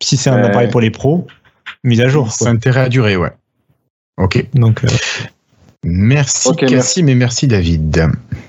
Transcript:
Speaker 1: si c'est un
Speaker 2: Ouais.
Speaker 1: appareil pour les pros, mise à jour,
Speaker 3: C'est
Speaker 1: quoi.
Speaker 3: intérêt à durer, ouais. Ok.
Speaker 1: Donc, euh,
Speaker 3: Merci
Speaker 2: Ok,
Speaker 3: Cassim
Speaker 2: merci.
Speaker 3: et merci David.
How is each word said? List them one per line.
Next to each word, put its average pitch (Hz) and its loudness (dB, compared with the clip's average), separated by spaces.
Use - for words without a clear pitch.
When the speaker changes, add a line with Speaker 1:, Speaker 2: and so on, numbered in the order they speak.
Speaker 1:
si - 0
c'est 139 0
un 104 2
Speaker 2:
Ouais. 98 2
Speaker 1:
appareil 110 2
pour 120 0
les 113 2
pros, 147 -2
mise 117 2
à 127 2
jour, 131 0
Speaker 3:
C'est - -4
Speaker 1:
quoi. 120 2
Speaker 3:
intérêt 127 0
à 127 0
durer, 113 2
ouais. 82 -2
Ok. - -2
Speaker 1:
Donc, 113 2
euh, 120 0
Speaker 3:
Merci 123 0
Speaker 2:
Ok, - 0
Speaker 3:
Cassim 127 0
Speaker 2:
merci. 127 -2
Speaker 3:
et 131 4
merci 123 0
David. 82 0